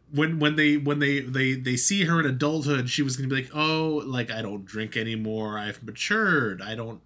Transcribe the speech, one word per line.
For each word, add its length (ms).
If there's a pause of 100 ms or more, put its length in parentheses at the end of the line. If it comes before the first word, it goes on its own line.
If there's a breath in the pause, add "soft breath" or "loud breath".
(120)
when, 260
when 180
they, 200
when 220
they, 220
they, 340
they 220
see 280
her 160
in 60
adulthood, 640
she 140
was 140
gonna 120
be 80
like, 180
"Oh, 500
like, 260
I 120
don't 220
drink 320
anymore, 600
I've 240
matured, 800
I 120
don't, 320